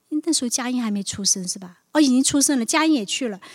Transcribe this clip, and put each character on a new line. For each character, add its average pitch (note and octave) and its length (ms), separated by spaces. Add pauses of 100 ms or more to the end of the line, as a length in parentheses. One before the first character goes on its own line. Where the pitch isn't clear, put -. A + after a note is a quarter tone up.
那 D#4 240
时 C#4+ 100
候 A#3+ 60
佳 B3 220
音 B3 100
还 A3+ 80
没 G3+ 140
出 - 200
生 F#3+ 240
是 G3 120
吧？ F3+ 220 (100)
哦， D4+ 100
已 C#4+ 60
经 B3+ 160
出 C#4+ 180
生 C#4 160
了， A3+ 80
佳 D#4 200
音 D#4+ 80
也 A3+ 120
去 B3+ 220
了。 G3 120 (160)